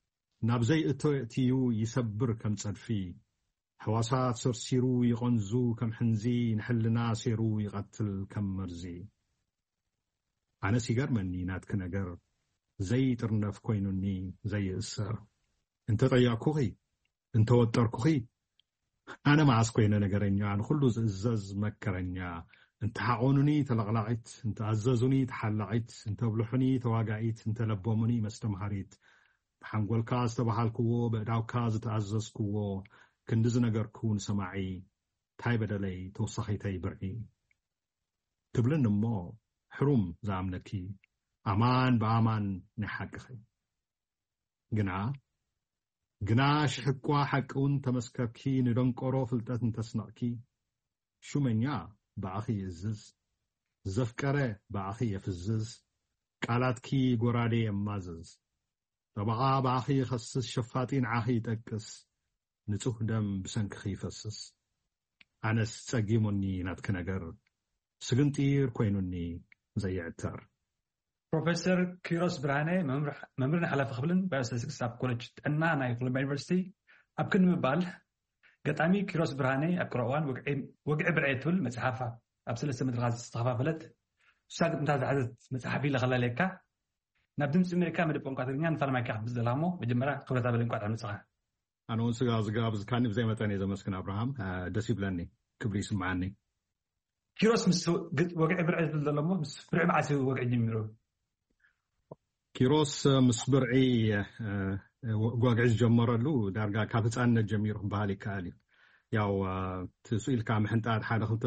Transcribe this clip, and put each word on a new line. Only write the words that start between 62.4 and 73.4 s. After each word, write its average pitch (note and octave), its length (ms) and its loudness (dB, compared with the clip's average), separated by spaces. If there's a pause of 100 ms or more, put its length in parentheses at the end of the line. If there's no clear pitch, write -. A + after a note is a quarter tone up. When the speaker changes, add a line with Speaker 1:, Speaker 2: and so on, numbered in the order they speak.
Speaker 1:
ንጹህ G#2+ 340 -2
ደም A2 260 0 (120)
ብሰንኪኺ G2 460 -6
ይፈስስ። G2 520 -8 (1080)
ኣነስ A2 300 0 (100)
ጸጊሙኒ G#2+ 600 0 (180)
ናትክ F2 280 -6
ነገር፣ F#2 340 -2 (800)
ስግንጢር C#3 680 2
ኮይኑኒ G2 440 0 (640)
ዘይዕተር። F#2 640 -4 (920)
Speaker 2:
ፕሮፌሰር F3 460 2 (200)
ኪሮስ E3+ 380 0
ብርሃነ C#3+ 320 0 (140)
መምህር፣ C#3 240 0 (300)
መምህርን D#3 300 2